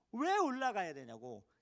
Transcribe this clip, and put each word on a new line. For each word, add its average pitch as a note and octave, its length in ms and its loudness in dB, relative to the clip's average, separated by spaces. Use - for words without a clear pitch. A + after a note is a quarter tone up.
왜 D#4+ 260 2
올라가야 B3+ 560 2
되냐고. A#2 520 -12